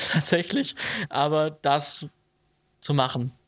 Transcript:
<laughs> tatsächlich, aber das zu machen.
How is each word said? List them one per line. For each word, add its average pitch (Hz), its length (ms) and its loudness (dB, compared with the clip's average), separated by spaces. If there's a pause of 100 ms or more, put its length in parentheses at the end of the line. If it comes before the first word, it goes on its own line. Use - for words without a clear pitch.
<laughs> - 100 -2
tatsächlich, 175 640 0 (320)
aber 151 420 2 (120)
das 147 440 0 (720)
zu - 140 -2
machen. 127 380 0 (160)